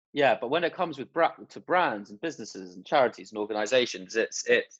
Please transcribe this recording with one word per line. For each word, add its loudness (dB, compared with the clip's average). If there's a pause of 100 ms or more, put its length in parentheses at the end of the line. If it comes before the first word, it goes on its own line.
(140)
Yeah, 4
but -6
when 0
it -2
comes -4
with -12
bra-, 2 (160)
to -16
brands 0
and -16
businesses -10
and -18
charities 2
and -8
organizations, 0
it's, -2
it, 4 (140)